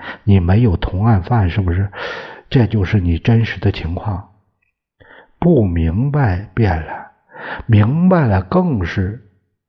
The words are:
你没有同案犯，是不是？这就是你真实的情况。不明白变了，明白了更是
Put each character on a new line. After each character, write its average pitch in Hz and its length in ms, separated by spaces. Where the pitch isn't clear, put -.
你 98 160
没 92 220
有 95 160
同 95 280
案 107 160
犯， 101 280
是 90 100
不 90 140
是？ 98 180
这 120 160
就 98 200
是 101 160
你 85 160
真 117 260
实 - 160
的 101 100
情 82 240
况。 95 360
不 156 280
明 85 440
白 104 440
变 90 320
了， - 260
明 117 420
白 170 200
了 95 160
更 160 420
是 101 440